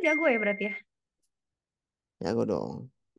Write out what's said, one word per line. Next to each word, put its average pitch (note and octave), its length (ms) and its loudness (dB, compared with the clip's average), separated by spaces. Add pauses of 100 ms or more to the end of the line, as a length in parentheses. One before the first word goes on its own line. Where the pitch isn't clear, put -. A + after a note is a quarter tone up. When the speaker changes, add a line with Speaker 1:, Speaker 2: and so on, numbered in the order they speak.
Speaker 1:
jago D#4 240 4
ya A#3+ 80 4
berarti G3+ 320 -2
ya? G#3 60 -10 (1500)
Speaker 2:
Jago A2 240 0
dong. C#2+ 320 -4 (420)